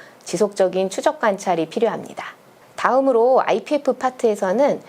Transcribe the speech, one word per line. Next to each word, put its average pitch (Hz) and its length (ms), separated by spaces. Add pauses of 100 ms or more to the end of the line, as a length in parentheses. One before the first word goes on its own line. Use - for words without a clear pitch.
(240)
지속적인 190 640
추적 294 300
관찰이 185 480
필요합니다. - 560 (540)
다음으로 247 680
아이피에프 269 480
파트에서는, 233 960